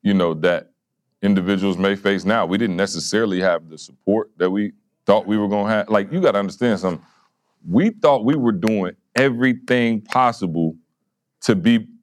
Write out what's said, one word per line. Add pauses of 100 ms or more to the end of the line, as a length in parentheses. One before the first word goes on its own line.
you
know,
that (500)
individuals
may
face
now.
We
didn't
necessarily
have
the
support
that
we (320)
thought
we
were
gonna
have.
Like,
you
gotta
understand
something. (640)
We
thought
we
were
doing (200)
everything
possible (680)
to
be (160)